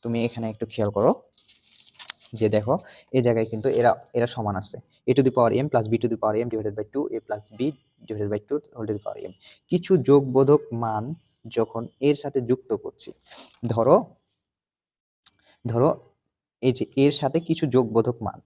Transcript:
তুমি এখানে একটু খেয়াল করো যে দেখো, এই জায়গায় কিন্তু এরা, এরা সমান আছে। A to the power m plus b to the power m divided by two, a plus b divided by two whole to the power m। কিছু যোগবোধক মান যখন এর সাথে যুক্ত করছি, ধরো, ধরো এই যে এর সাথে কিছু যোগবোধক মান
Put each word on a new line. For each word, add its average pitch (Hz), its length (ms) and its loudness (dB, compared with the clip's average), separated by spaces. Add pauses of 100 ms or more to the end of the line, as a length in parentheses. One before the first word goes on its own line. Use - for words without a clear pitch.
তুমি 117 220 -2
এখানে 113 260 -6
একটু 107 200 -8
খেয়াল 104 240 0
করো 113 140 4 (1200)
যে 110 160 0
দেখো, 107 260 0 (420)
এই 131 100 2
জায়গায় 113 260 2
কিন্তু 110 160 -4 (100)
এরা, 117 140 4 (240)
এরা 120 180 0
সমান 104 280 -4
আছে। - 140 -10 (300)
A 127 80 2
to 139 80 4
the 131 140 4
power 117 160 4 (120)
m - 40 -2
plus 113 200 0
b 110 100 0
to 117 100 -2
the 113 140 -4
power 107 140 0
m 120 120 -2
divided 107 280 -4
by 107 160 -6
two, 139 120 -4 (120)
a - 40 -6
plus 107 240 -10 (140)
b - 20 -6 (460)
divided 107 240 -4
by 104 180 -2
two 147 100 -4 (140)
whole 117 160 -10
to 110 80 -2
the 104 100 -10
power - 180 -10
m। - 80 -12 (380)
কিছু 175 220 0 (160)
যোগবোধক 139 540 4 (100)
মান 110 320 -4 (520)
যখন 117 260 -2 (180)
এর 143 220 2
সাথে 139 160 -4 (100)
যুক্ত - 220 0 (120)
করছি, - 280 -12 (600)
ধরো, 117 240 6 (1700)
ধরো 117 260 2 (720)
এই 123 100 4
যে - 120 -2 (120)
এর 139 160 4
সাথে 139 280 -2
কিছু 165 260 -2
যোগবোধক 117 560 2
মান 98 240 -8